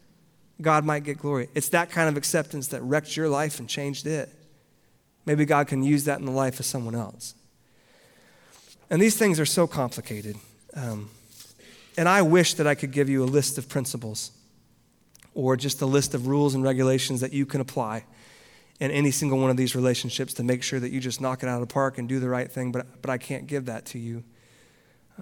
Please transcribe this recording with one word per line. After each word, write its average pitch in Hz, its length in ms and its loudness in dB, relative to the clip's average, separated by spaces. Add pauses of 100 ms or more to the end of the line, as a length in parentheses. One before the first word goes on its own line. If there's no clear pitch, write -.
(600)
God 151 240 4
might 147 200 0
get 147 140 -6
glory. 139 360 -2
It's 151 160 0
that 170 200 4
kind 165 180 2
of 147 80 0
acceptance 147 520 -2
that 127 140 -6
wrecked 147 340 -2
your 156 120 0
life 147 320 0
and 120 80 -12
changed 143 380 -6
it. 151 220 -4 (1000)
Maybe 151 180 4
God 143 240 4
can 131 140 0
use 143 220 4
that 147 140 -2
in 139 80 -8
the 131 60 -4
life 131 280 0
of 127 60 -6
someone 117 280 -4
else. - 400 -8 (1500)
And 160 120 2
these 220 160 6
things 196 220 4
are 151 80 2
so 170 200 4
complicated. 107 680 -6 (380)
Um, 110 360 -8 (840)
and 170 120 2
I 196 140 6
wish 170 320 6
that 151 120 2
I 147 80 4
could 139 160 -4
give 135 180 2
you 135 140 2
a 127 40 2
list 139 320 2
of 123 100 -10
principles 117 640 -6 (1000)
or 131 220 2
just 135 240 -4
a 139 60 0
list 135 280 2
of 127 120 -4
rules 139 280 4
and 131 100 0
regulations 131 560 2
that 127 120 -4
you 139 140 0
can 139 140 -2
apply 113 440 -6 (760)
in 139 100 0
any 143 200 2
single 135 280 0
one 131 120 4
of 127 60 2
these 127 180 2
relationships 127 600 0
to - 80 -4
make 123 200 0
sure 135 180 -4
that 123 100 -4
you 135 100 -4
just 127 200 -6
knock 131 220 -2
it 131 60 -2
out 123 140 -2
of 117 60 -6
the - 40 -14
park 135 260 0
and 120 100 -6
do 135 100 -2
the 127 100 -2
right 127 220 -2
thing, 127 220 -4
but, 123 300 -8
but 135 80 -6
I 127 80 -2
can't 131 280 -10
give 139 200 -4
that 113 200 -8
to - 120 -12
you. 117 260 -8 (960)